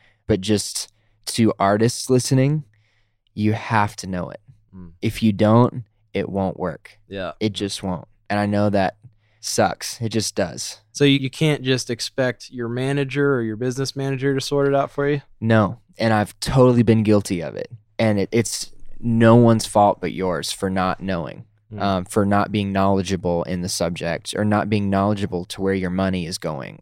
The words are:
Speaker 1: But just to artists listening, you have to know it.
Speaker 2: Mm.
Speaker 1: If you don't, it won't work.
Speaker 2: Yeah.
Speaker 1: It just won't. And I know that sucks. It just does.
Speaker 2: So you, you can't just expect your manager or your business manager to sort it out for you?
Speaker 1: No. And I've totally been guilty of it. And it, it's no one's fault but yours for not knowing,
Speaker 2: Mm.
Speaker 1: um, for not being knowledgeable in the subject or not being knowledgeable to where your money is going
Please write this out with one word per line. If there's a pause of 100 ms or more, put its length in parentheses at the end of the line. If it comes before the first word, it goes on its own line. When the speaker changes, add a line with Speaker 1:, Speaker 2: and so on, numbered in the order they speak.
(280)
Speaker 1:
But
just (340)
to
artists
listening, (720)
you
have
to
know
it. (340)
Speaker 2:
Mm.
Speaker 1:
If
you
don't, (300)
it
won't
work. (100)
Speaker 2:
Yeah.
Speaker 1:
It
just
won't. (220)
And
I
know
that (460)
sucks.
It
just
does. (100)
Speaker 2:
So
you,
you
can't
just
expect
your
manager
or
your
business
manager
to
sort
it
out
for
you? (180)
Speaker 1:
No. (180)
And
I've
totally
been
guilty
of
it. (280)
And
it,
it's (280)
no
one's
fault
but
yours
for
not
knowing, (260)
Speaker 2:
Mm.
Speaker 1:
um,
for
not
being
knowledgeable
in
the
subject
or
not
being
knowledgeable
to
where
your
money
is
going